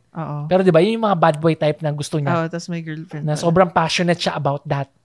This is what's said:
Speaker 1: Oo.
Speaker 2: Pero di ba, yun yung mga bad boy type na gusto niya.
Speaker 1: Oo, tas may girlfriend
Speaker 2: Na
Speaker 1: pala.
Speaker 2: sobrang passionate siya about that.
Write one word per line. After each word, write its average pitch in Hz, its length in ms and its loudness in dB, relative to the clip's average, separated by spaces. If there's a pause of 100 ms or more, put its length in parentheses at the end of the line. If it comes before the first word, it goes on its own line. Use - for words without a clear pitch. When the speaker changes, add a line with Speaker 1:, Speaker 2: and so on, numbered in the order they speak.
(120)
Speaker 1:
Oo. 147 340 -8
Speaker 2:
Pero 180 140 2
di 190 80 4
ba, 165 140 6
yun 220 180 2
yung 226 60 0
mga 202 100 2
bad 160 220 2
boy 160 180 2
type 151 240 -2
na 151 140 -4
gusto 147 240 -6
niya. 156 180 0
Speaker 1:
Oo, 165 120 -2
tas 170 200 -8
may 170 140 -6
girlfriend 160 420 -10
Speaker 2:
Na 151 140 -2
Speaker 1:
pala. - 20 -8
Speaker 2:
sobrang 175 320 4
passionate 170 480 0
siya - 160 -4
about 143 300 -4
that. 143 240 -4 (160)